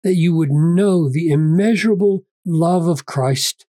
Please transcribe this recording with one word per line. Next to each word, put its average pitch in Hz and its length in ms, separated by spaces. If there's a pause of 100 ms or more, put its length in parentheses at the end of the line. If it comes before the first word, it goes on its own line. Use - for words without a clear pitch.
that 185 120
you 170 180
would 160 180
know 170 580
the 160 200
immeasurable 196 960 (200)
love 170 420
of 156 180
Christ - 640